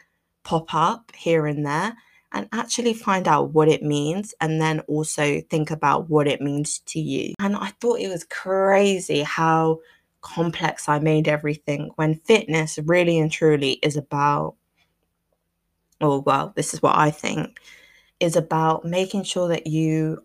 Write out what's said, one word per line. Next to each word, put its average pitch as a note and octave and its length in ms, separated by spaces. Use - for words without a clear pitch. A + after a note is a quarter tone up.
pop - 280
up F3 400
here E3 320
and D3 200
there F3 320
and G3+ 200
actually A#3 420
find G3 340
out D3 260
what D#3 140
it D#3 140
means, D3+ 580
and D#3+ 220
then D#3 200
also D3+ 680
think D#3 220
about D3+ 400
what D3+ 160
it C#3 140
means C#3+ 440
to - 140
you. D3 400
And G3+ 160
I G3 260
thought A#3 180
it F#3+ 80
was F3+ 160
crazy F#3+ 1000
how D#3+ 560
complex E3+ 680
I D3 120
made D#3 280
everything, D3 680
when D#3 180
fitness D#3+ 720
really E3+ 320
and D#3 140
truly C#3+ 500
is D3 160
about, D3 600
or C#3+ 220
well, C#3 340
this E3 200
is - 80
what D3 120
I D3+ 140
think, D#3 500
is E3+ 160
about D#3+ 500
making F#3 380
sure F3+ 240
that E3+ 180
you D#3 600